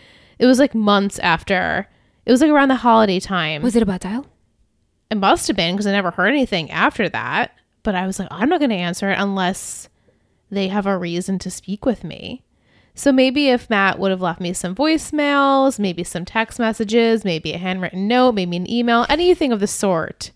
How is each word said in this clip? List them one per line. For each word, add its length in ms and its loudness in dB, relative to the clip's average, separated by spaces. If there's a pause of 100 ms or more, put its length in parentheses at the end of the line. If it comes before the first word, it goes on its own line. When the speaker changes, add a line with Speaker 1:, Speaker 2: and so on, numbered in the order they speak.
(380)
Speaker 1:
It 60 4
was, 140 6
like, 160 2
months 460 0
after. 680 -2 (380)
It 40 0
was, 120 6
like, 80 4
around 180 4
the 60 2
holiday 460 4
time. 420 -4
Speaker 2:
Was 120 0
it 80 4
a 40 2
butt 160 -4
dial? 240 -8 (840)
Speaker 1:
It 60 -2
must 300 4
have 100 -2
been 220 0
'cause 80 -2
I 60 0
never 180 0
heard 180 0
anything 420 0
after 380 0
that. 440 -4 (320)
But 100 -2
I 120 -2
was 120 -6
like, 120 -8
"I'm 200 0
not 100 2
gonna 140 2
answer 360 -4
it 80 0
unless 720 -4 (600)
they 180 -2
have 180 -4
a 120 0
reason 400 -4
to 120 -8
speak 360 -8
with 180 -2
me." 380 -12 (520)
So 180 2
maybe 360 4
if 220 0
Matt 280 2
would 120 0
have 100 -2
left 220 -4
me 100 -4
some 220 -6
voicemails, 1040 2
maybe 260 -4
some 220 -8
text 320 -4
messages, 680 0
maybe 300 -4
a 40 -8
handwritten 500 -4
note, 240 4
maybe 260 -2
an 120 -6
email, 380 2
anything 440 2
of 80 -2
the 60 2
sort, 680 -4